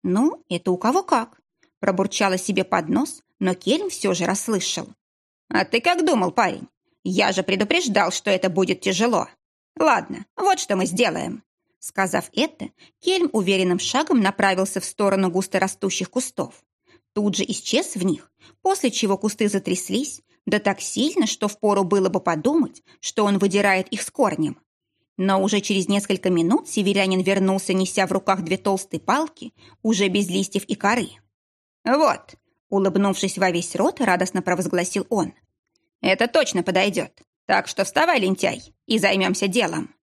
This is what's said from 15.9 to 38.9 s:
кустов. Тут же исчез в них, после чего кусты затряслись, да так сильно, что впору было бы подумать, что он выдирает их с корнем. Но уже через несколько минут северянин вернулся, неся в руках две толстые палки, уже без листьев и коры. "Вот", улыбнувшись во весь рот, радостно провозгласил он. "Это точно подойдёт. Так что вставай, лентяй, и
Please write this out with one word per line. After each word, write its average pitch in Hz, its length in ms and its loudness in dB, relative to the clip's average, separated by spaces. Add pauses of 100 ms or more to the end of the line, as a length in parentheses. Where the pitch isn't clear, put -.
кустов. - 560 -6 (480)
Тут 208 240 0
же 190 80 -2
исчез - 500 -4
в 180 80 -4
них, - 260 -2 (320)
после 370 300 0
чего 196 260 0
кусты 208 300 -2
затряслись, 196 720 -4 (240)
да 208 140 0
так 202 220 0
сильно, 285 460 0
что - 200 -4
впору 202 380 2
было 185 240 2
бы 185 100 0
подумать, 233 640 0 (160)
что - 240 -4
он 202 140 2
выдирает 196 500 2
их 208 140 -8
с - 100 -10
корнем. 156 480 -2 (560)
Но 190 260 2
уже 202 200 2
через 196 260 0
несколько 196 420 0
минут 180 380 2
северянин 190 540 0
вернулся, 190 520 0
неся 190 320 0
в 185 60 -6
руках 190 300 0
две 175 160 -2
толстые 190 420 -4
палки, - 540 -2 (280)
уже 202 280 2
без 196 180 0
листьев 196 380 -4
и 202 100 -4
коры. 226 360 -2 (720)
"Вот", 269 500 0 (320)
улыбнувшись 190 720 0
во 185 120 0
весь 175 280 -4
рот, 277 240 0
радостно 185 400 0
провозгласил 180 680 -2
он. - 240 -2 (680)
"Это 190 260 2
точно 240 360 0
подойдёт. 190 480 -2 (340)
Так 196 220 0
что - 160 -4
вставай, 320 360 2
лентяй, 185 420 -2 (240)
и 214 140 0